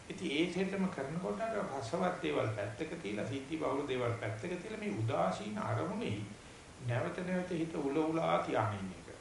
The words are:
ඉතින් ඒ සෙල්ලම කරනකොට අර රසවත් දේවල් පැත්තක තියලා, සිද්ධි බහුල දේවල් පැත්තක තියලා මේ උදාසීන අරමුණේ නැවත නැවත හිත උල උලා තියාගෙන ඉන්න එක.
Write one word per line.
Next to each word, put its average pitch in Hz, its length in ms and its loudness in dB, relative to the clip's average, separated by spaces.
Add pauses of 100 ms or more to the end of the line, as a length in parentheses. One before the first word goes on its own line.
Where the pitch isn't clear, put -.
ඉතින් 165 280 -4
ඒ 160 180 4
සෙල්ලම 185 380 2
කරනකොට 196 540 -2
අර 226 160 0
රසවත් 175 600 0
දේවල් 135 300 2
පැත්තක 104 480 -2
තියලා, - 280 -2
සිද්ධි 135 320 -4
බහුල 143 260 0
දේවල් 123 320 2
පැත්තක 113 400 -4
තියලා 214 240 -6
මේ 208 140 -2
උදාසීන 151 680 2
අරමුණේ 156 580 0 (640)
නැවත 120 380 0
නැවත 180 320 0
හිත 165 240 0
උල 139 240 2
උලා 165 400 4
තියාගෙන 107 400 2
ඉන්න 95 140 -4
එක. - 280 -12